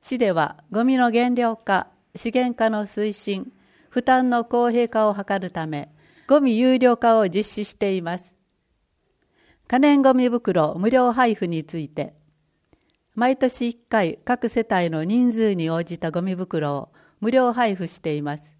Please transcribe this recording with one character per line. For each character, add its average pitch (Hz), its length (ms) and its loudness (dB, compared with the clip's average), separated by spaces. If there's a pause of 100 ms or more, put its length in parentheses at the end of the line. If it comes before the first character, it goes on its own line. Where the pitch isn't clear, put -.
市 254 160 -6
で 220 140 2
は 160 260 -2 (120)
ゴ 220 140 -2
ミ 262 140 2
の 247 120 4
減 240 240 2
量 233 220 0
化、 190 300 -2 (280)
資 - 160 -8
源 247 240 0
化 226 140 0
の 214 140 -2
推 208 320 -6
進、 - 400 -8 (340)
負 247 140 -4
担 254 260 4
の 240 160 0
公 240 260 0
平 233 200 2
化 220 180 2
を 208 60 0
図 202 80 -8 (160)
る 185 100 -6
た 165 180 -8
め、 147 240 -8 (380)
ゴ 285 140 6
ミ 240 160 2
有 254 200 4
料 240 200 4
化 226 180 4
を 214 100 4
実 190 240 -4
施 208 140 -8
し - 80 -14
て 196 220 -2
い 185 80 -4
ま 170 160 -6
す。 - 180 -20 (1300)
可 247 120 0
燃 285 240 4
ゴ 269 100 6
ミ 254 160 2
袋 208 460 0
無 190 160 0
料 247 200 4
配 233 240 2
布 190 120 -6
に 160 180 -4
つ 165 140 -12
い 147 100 -8
て、 - 240 -8 (1000)
毎 254 240 0
年 247 320 -2
一 233 80 -12 (100)
回 196 380 -2
各 247 240 -2
世 226 200 -2
帯 180 200 0
の 160 140 -4
人 240 280 2
数 220 220 0
に 165 160 -2
応 165 140 -2
じ 170 140 -12
た 165 120 -4
ゴ 170 100 -4
ミ 185 140 -4
袋 160 420 -4
を - 160 -10 (280)
無 214 100 -2
料 247 240 2
配 233 200 0
布 180 120 -8
し - 120 -14
て 160 140 -6
い 147 80 -4
ま 147 160 -6
す。 - 240 -20